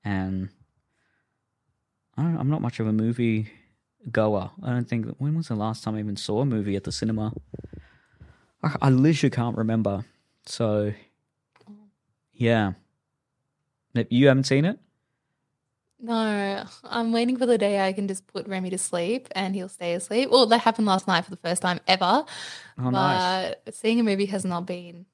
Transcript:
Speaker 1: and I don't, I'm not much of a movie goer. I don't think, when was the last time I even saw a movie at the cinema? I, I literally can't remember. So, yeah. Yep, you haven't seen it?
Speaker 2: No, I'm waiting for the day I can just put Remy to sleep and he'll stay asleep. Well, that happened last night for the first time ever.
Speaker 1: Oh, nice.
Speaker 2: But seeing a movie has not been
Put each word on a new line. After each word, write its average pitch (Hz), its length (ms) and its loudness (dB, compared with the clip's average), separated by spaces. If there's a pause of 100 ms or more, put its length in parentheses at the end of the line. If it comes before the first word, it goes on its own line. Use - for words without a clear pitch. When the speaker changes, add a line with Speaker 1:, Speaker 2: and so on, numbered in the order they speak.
Speaker 1:
and 95 440 -2 (1700)
I 131 40 -2
don't, 165 160 0
I'm 135 140 0
not 156 100 -2
much - 180 -6
of 110 60 -2
a 107 80 0
movie 110 580 0 (600)
goer. 107 400 0 (100)
I 127 80 -6
don't 120 180 -2
think, 113 200 -4 (100)
when 147 180 -2
was 165 120 -4
the 117 80 -4
last 110 280 -4
time 110 120 -4
I 107 40 -6
even 104 180 -6
saw 107 240 -2
a 143 40 0
movie 104 300 -2
at 98 80 -4
the - 80 -6
cinema? 110 420 -4 (1300)
I, 151 180 -2
I 139 120 4
literally 139 400 4
can't 117 260 -2
remember. 110 480 0 (400)
So, 104 480 -2 (1400)
yeah. 113 420 2 (1200)
Yep, 117 160 0
you 131 160 6
haven't 135 160 6
seen 139 220 2
it? 208 120 -2 (1200)
Speaker 2:
No, 214 640 -2 (200)
I'm 226 280 -2
waiting 240 260 2
for 247 100 0
the 233 100 4
day 202 260 2
I 190 80 0
can 196 160 -4
just 190 200 -8
put - 200 -10
Remy 185 220 -4
to 185 80 -4
sleep 185 540 -4
and 190 240 -2
he'll 185 120 -6
stay 175 280 -4
asleep. 220 340 -2
Well, 254 160 8
that 226 140 6
happened 226 260 2
last 190 220 2
night 180 180 2
for - 60 -16
the 196 60 -12
first 175 260 -2
time 180 240 0
ever. 190 360 4 (540)
Speaker 1:
Oh, 127 140 -2
nice. 185 640 0 (100)
Speaker 2:
But - 80 -14
seeing 226 260 0
a 233 40 2
movie 202 240 0
has 196 180 -6
not 180 220 -4
been 175 460 -12